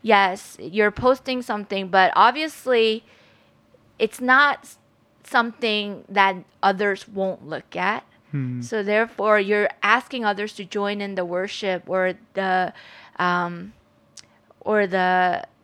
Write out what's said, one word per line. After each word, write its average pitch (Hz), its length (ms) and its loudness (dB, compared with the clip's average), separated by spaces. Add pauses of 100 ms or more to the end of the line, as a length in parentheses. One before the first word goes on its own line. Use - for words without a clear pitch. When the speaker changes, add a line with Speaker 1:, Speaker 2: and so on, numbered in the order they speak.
Speaker 1:
yes, 196 580 2
you're 202 320 0
posting 254 500 0
something, 196 480 -6
but 185 260 6
obviously 233 880 2 (960)
it's 220 220 -2
not 262 420 4
s-, - 140 -20 (480)
something 214 840 -2
that 196 280 2 (240)
others 196 480 0
won't 190 380 -6
look 151 280 -12
at. 185 300 -4 (260)
Speaker 2:
Hmm. 127 300 -6
Speaker 1:
So 208 200 -6
therefore, 214 580 0
you're 208 300 0 (140)
asking 233 420 0
others 208 280 -4
to 202 120 -12
join 202 360 -4
in 202 140 -8
the 185 80 -4
worship 180 640 -4
or 185 280 -2 (180)
the, 185 400 -2 (440)
um, 175 560 -2 (880)
or 208 260 0
the 180 580 2 (180)